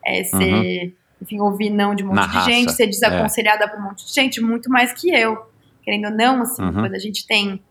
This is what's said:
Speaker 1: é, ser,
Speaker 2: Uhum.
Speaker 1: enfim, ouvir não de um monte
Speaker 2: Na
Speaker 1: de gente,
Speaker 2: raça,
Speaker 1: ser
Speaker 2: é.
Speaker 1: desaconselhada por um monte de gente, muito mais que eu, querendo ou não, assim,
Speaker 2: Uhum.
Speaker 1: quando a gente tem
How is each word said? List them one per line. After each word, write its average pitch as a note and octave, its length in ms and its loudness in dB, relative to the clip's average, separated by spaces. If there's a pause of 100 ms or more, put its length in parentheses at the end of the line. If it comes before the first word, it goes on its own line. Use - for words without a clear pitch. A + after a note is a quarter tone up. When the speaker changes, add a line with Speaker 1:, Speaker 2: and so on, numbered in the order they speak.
Speaker 1:
é, F#3 200 0
ser, F#3 600 0
Speaker 2:
Uhum. F3+ 60 -10 (280)
Speaker 1:
enfim, G3+ 200 -8
ouvir G3+ 300 0
não G#3 240 2
de G3 80 -2
um G3 60 -4
monte F#3+ 80 2
Speaker 2:
Na G3 100 4
Speaker 1:
de F#3 240 0
gente, A#3+ 160 4
Speaker 2:
raça, A#3+ 100 -2
Speaker 1:
ser A#3+ 80 4
Speaker 2:
é. - 20 0
Speaker 1:
desaconselhada G#3+ 800 2
por G#3+ 100 -10
um G#3 40 -8
monte G3 240 -12
de - 80 -12
gente, C4 260 0
muito A#3 300 -2
mais B3 240 4
que E4+ 160 -2
eu, A3+ 280 2 (460)
querendo G#3 220 -4
ou G#3 60 -4
não, A#3+ 300 2
assim, A#3+ 200 -4
Speaker 2:
Uhum. F#2 100 0
Speaker 1:
quando - 220 -2
a F#3+ 40 -6
gente G3+ 280 -8
tem G3+ 440 -2